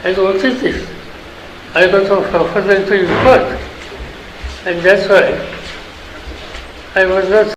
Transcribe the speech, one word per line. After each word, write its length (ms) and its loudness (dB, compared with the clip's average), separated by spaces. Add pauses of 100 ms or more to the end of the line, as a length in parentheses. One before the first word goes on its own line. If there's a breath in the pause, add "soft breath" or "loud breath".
And 140 0
what 180 2
is 260 0
this? 260 -4 (840)
I 140 4
got 180 4
a 240 2
proposal 560 2
to 160 0
import 600 2 (1040)
And 140 -2
that's 300 4
why 180 6 (1700)
I 100 4
was 240 0
not 260 4